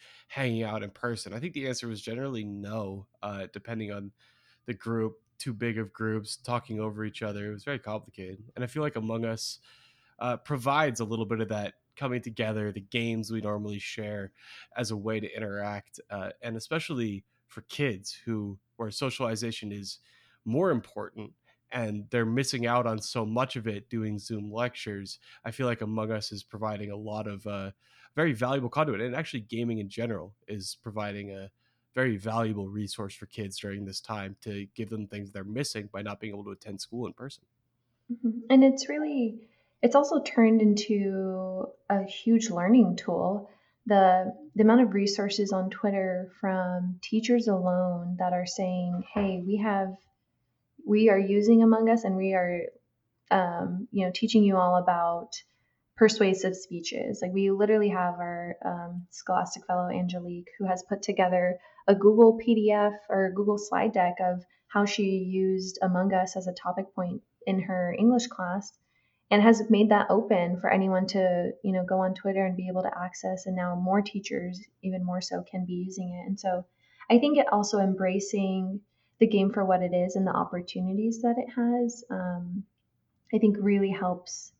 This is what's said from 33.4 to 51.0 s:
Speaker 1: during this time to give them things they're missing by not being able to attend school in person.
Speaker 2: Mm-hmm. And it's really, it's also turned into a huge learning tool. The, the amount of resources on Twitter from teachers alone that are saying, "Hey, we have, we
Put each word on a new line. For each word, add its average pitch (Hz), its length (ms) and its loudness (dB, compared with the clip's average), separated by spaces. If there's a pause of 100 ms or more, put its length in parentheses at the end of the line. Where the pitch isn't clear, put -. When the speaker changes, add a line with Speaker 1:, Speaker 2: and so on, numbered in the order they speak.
Speaker 1:
during 101 260 -8
this 95 160 -10
time 101 420 -10
to 101 320 -10
give 110 160 -10
them 107 160 -8
things 101 240 -12
they're 98 140 -12
missing 107 480 -8
by 101 100 -8
not 104 180 -10
being 110 120 -8
able 101 120 -12
to 101 60 -12
attend 98 300 -14
school 120 260 -8
in - 60 -10
person. - 300 -16 (680)
Speaker 2:
Mm-hmm. 240 260 -2 (120)
And 262 120 10
it's 269 260 4
really, 285 600 -4 (340)
it's 247 140 4
also 285 260 4
turned 226 400 6
into 190 1040 0 (240)
a 196 140 2
huge 220 460 2
learning 185 460 6
tool. 185 540 -2 (360)
The, 185 480 6 (200)
the 208 80 4
amount 233 200 10
of 196 120 4
resources 202 580 0
on 190 180 0
Twitter 190 600 -2 (100)
from 180 640 -2
teachers 226 460 2
alone 180 720 0
that 180 140 0
are 180 140 0
saying, 180 640 -4
"Hey, 190 320 -2
we 196 140 0
have, 196 360 0 (920)
we 214 240 6